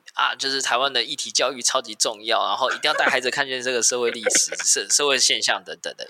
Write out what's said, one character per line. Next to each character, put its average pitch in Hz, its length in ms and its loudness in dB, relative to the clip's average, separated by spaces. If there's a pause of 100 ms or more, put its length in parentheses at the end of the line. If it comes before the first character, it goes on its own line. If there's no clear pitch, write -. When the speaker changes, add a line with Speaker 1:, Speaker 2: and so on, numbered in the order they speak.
(140)
Speaker 1:
啊， 123 220 0
就 135 140 -6
是 135 120 -2
台 123 160 0
湾 135 140 0
的 123 120 0
议 143 120 -8
题 120 160 -8
教 131 200 2
育 127 100 -10
超 131 200 2
级 113 140 -14
重 107 280 -2
要， 110 220 2
然 98 100 2
后 127 160 2
一 - 80 -4
定 - 40 -14
要 151 100 2
带 151 120 2
孩 131 140 2
子 127 120 -2
看 139 160 -2
见 131 140 -6
这 127 100 -2
个 123 100 0
社 123 180 2
会 120 120 2
历 117 120 -8
史、 - 340 2
Speaker 2:
<laughs> - 60 -6
Speaker 1:
社， - 260 2
社 147 180 2
会 135 100 4
现 120 240 2
象 104 220 2
等 78 180 -12
等 - 140 -8
的， - 140 -12